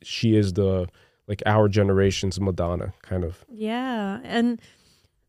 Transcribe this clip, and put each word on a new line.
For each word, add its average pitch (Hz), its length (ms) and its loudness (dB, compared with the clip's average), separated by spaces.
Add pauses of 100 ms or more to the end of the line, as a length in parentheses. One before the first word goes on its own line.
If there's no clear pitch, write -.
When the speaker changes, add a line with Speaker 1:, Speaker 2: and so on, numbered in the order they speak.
Speaker 1:
she - 320 0
is 101 200 2
the 95 340 0 (400)
like, 101 180 -6
our 107 220 4
generation's 98 720 2
Madonna, 87 640 -2
kind 92 220 -4
of. 82 240 -10
Speaker 2:
Yeah, 226 760 -6
and 233 360 0 (680)